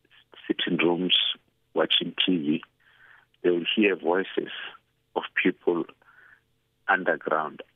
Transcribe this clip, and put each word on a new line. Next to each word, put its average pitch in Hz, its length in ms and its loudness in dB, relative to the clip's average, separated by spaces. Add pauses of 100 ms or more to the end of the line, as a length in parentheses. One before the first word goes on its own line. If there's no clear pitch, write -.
(460)
sitting - 320 -2
rooms 87 380 2 (580)
watching - 400 0 (100)
T 92 120 2
V, 78 260 0 (800)
they 90 80 4
will 85 140 2 (100)
hear 101 220 2
voices 87 560 -2 (640)
of - 80 -2 (180)
people 87 400 0 (1040)
underground, 78 760 0 (160)